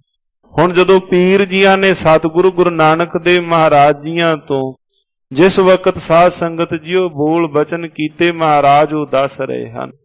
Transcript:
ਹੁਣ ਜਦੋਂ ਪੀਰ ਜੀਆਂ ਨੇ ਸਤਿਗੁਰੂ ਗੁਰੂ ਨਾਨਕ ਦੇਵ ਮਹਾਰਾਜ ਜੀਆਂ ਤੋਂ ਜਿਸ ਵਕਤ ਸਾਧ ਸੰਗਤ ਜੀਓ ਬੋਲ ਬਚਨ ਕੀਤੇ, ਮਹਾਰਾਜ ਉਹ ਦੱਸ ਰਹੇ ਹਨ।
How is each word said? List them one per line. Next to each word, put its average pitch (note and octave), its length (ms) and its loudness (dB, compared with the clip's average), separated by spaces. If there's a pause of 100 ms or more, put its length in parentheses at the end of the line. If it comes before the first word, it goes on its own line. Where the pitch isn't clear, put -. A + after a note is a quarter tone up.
(580)
ਹੁਣ F3 160 0
ਜਦੋਂ F#3 280 2
ਪੀਰ F#3 440 0
ਜੀਆਂ F#3+ 320 0
ਨੇ F#3+ 160 0
ਸਤਿਗੁਰੂ E3+ 580 0
ਗੁਰੂ F3 180 0
ਨਾਨਕ E3 480 0
ਦੇਵ F3 260 0
ਮਹਾਰਾਜ D3+ 600 2
ਜੀਆਂ E3 340 -2
ਤੋਂ C3+ 360 -6 (580)
ਜਿਸ F3+ 280 2
ਵਕਤ F#3 380 2
ਸਾਧ E3+ 340 2
ਸੰਗਤ E3 440 -6
ਜੀਓ F3 340 -4
ਬੋਲ D#3 380 -2
ਬਚਨ D3+ 400 -4
ਕੀਤੇ, D#3 440 -4
ਮਹਾਰਾਜ D3 640 2
ਉਹ D3+ 120 -4
ਦੱਸ C3+ 360 -4
ਰਹੇ B2 300 -10
ਹਨ। C3 200 -12 (140)